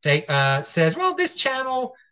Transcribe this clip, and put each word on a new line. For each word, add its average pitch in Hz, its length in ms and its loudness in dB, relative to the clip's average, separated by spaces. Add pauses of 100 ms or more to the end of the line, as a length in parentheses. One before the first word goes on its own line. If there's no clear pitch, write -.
that, 147 260 0
uh, 135 320 0
says, 160 340 2
"Well, 370 180 -2
this 359 220 2
channel, 262 580 -2 (180)